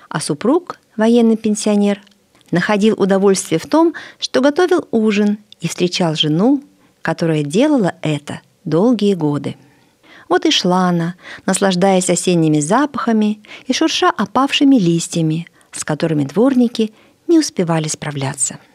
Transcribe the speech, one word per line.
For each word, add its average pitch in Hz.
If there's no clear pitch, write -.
а 156
супруг, 214
военный 226
пенсионер, 208
находил 208
удовольствие 190
в -
том, 320
что -
готовил 311
ужин 208
и 170
встречал 175
жену, 180
которая 160
делала 208
это -
долгие 202
годы. 147
Вот 349
и 320
шла 180
она, 175
наслаждаясь 190
осенними 165
запахами 214
и 262
шурша 320
опавшими 269
листьями, 170
с -
которыми 156
дворники 226
не 339
успевали 165
справляться. 143